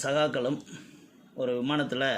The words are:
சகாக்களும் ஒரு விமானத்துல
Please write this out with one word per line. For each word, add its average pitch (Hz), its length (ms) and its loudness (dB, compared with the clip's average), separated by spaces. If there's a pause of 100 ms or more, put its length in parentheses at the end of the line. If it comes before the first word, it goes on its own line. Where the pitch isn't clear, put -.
சகாக்களும் 139 540 2 (760)
ஒரு 123 200 -2
விமானத்துல 131 480 0 (140)